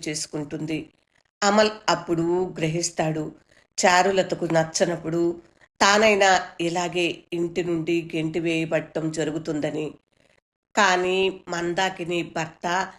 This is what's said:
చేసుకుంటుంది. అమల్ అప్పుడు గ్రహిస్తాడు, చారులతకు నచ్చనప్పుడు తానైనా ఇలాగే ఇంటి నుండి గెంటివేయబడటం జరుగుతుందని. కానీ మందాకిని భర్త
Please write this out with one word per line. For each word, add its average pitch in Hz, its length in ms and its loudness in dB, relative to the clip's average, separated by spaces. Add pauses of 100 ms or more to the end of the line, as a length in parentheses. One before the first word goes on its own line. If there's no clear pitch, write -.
చేసుకుంటుంది. 156 800 -8 (540)
అమల్ 214 280 4 (180)
అప్పుడు 170 680 0
గ్రహిస్తాడు, 160 760 -2 (540)
చారులతకు 185 600 4
నచ్చనప్పుడు 170 960 0 (400)
తానైనా 202 640 6 (140)
ఇలాగే 170 560 -2 (160)
ఇంటి 170 300 -2
నుండి 165 520 -2
గెంటివేయబడటం 160 960 -2
జరుగుతుందని. 156 800 -4 (840)
కానీ 185 720 2
మందాకిని 175 760 -4
భర్త 165 760 -4